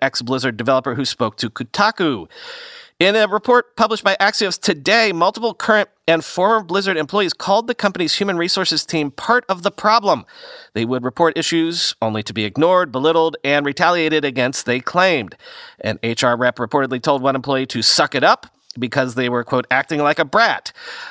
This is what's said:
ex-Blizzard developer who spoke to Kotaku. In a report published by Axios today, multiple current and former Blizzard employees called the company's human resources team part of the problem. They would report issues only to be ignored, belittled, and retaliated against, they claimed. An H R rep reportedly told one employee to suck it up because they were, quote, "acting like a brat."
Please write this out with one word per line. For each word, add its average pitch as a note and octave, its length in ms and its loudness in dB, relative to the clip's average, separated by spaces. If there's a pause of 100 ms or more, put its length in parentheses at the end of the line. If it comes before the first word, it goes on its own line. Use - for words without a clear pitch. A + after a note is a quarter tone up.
ex-Blizzard C3 540 -2
developer A2+ 400 0
who C3+ 80 -2
spoke A#2+ 320 -4
to A#2 140 -6
Kotaku. D3+ 760 -2 (720)
In F#3+ 140 4
a G#3+ 140 2
report A#3 480 0
published A3 260 0
by G3 140 2
Axios G3 440 0
today, G3 520 2
multiple G3 420 0
current G#3+ 340 2 (200)
and E3 160 4
former G#3 400 2
Blizzard F#3 320 -2
employees D#3+ 360 0
called A3+ 360 0
the A#3+ 80 -2
company's F3+ 400 -2
human G3 200 -2
resources E3+ 480 -2
team D3 280 -2
part A#3+ 360 0
of F3+ 140 -4
the G3 80 -2
problem. G3+ 560 0 (480)
They A2+ 100 0
would B2 200 -2
report E3 340 0
issues E3 640 -2
only G#2+ 220 -2
to G#2 100 -10
be G#2+ 100 -2
ignored, E3 460 2
belittled, D#3+ 540 0
and C#3+ 200 2
retaliated D#3 600 0
against, B2+ 420 -2
they B2 140 0
claimed. E3+ 560 0 (440)
An G#2+ 220 -4
H A#2 220 -2
R B2 120 2
rep B2 200 0
reportedly B2+ 440 -2
told C#3 220 0
one C3+ 140 2
employee C3 300 -2
to A#2 160 -4
suck - 340 2
it C3 80 2
up - 240 2 (280)
because B2 380 -2
they B2 140 0
were, A#2+ 160 -2
quote, B2 260 -2
"acting C#3 320 0
like D3 160 2
a E3 60 2
brat." G3 480 0 (380)